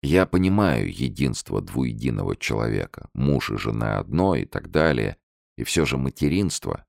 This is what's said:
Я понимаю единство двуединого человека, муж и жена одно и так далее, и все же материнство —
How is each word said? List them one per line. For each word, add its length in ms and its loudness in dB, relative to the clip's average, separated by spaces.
Я 220 4
понимаю 680 2
единство 680 -2
двуединого 760 -2
человека, 760 -4
муж 360 2
и 60 -2
жена 420 -2
одно 360 0
и 100 -2
так 260 -10
далее, 460 2
и 80 -6
все 220 2
же 100 -2
материнство — 920 -2